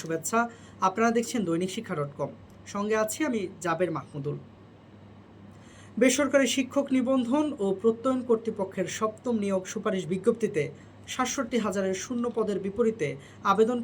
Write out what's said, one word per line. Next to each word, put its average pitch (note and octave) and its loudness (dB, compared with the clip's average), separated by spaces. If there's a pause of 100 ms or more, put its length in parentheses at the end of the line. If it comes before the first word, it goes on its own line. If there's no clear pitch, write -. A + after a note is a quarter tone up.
শুভেচ্ছা, D#3+ -2 (480)
আপনারা A3 2
দেখছেন A#3 -2
দৈনিক E3+ 0
শিক্ষা F#3+ -6
ডট C#3+ -4
কম। C#3+ -4 (420)
সঙ্গে G#3 -2
আছি G#3+ -4 (100)
আমি A3+ 0 (200)
জাবের E3+ 0
মাহমুদুল। C#3+ -6 (1600)
বেসরকারি C4+ 6
শিক্ষক C#4 0 (100)
নিবন্ধন C4 2 (180)
ও - 2 (160)
প্রত্যয়ন A#3+ 2
কর্তৃপক্ষের G3+ -2 (120)
সপ্তম A3+ -2
নিয়োগ F#3+ 0 (100)
সুপারিশ G3 -2 (100)
বিজ্ঞপ্তিতে F#3+ 2 (500)
সাতষট্টি B3+ -2
হাজারের F#3+ 0
শূন্য A#3+ -4 (120)
পদের G3+ 0
বিপরীতে A3 0 (440)
আবেদন A3 4